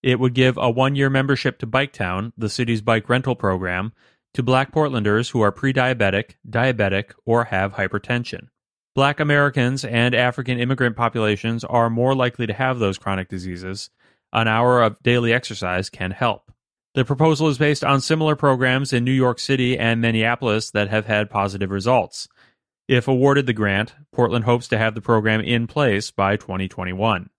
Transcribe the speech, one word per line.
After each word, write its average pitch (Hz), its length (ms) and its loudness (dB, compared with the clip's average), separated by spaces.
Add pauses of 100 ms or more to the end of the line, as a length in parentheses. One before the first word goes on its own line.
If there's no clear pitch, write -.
It 127 160 0
would 127 140 2
give 127 240 2
a 123 120 2
one-year 135 400 0
membership 135 500 0
to 120 80 -8
Biketown, 110 720 -4
the 107 120 -4
city's 117 320 -2
bike 113 260 0
rental 127 280 0
program, 92 580 -4 (400)
to 127 100 -2
Black 131 300 2
Portlanders 120 580 0
who 123 80 0
are 101 120 4
pre-diabetic, 123 800 0 (180)
diabetic, 107 640 0 (120)
or 117 220 2
have 98 300 -2
hypertension. 107 720 -6 (460)
Black 143 280 0
Americans 143 640 0
and 120 280 2
African 123 460 0
immigrant 123 380 0
populations 113 640 0
are 117 260 2
more 123 240 2
likely 123 320 -2
to 107 80 -4
have 131 260 -2
those 98 180 0
chronic 95 320 -4
diseases. 92 600 -10 (440)
An 113 160 2
hour 120 320 4
of 107 200 0
daily 120 300 2
exercise 92 580 -4
can 92 220 -8
help. - 400 -4 (440)
The 123 100 2
proposal 151 440 2
is 131 100 -2
based 147 240 0
on 139 180 2
similar 156 340 0
programs 131 560 0
in 120 120 0
New 127 80 0
York 127 260 2
City 127 400 0
and 117 240 0
Minneapolis 113 680 0
that 104 180 0
have 107 160 0
had 107 240 0
positive 98 400 -2
results. 98 580 -2 (600)
If 123 200 2
awarded 135 380 4
the 123 80 0
grant, 107 400 -2 (180)
Portland 113 340 0
hopes 120 240 0
to 117 100 0
have 110 160 0
the 107 60 -8
program 110 400 2
in 117 260 0
place 110 420 0
by 101 260 0
twenty 95 320 -6
twenty-one. 92 720 -2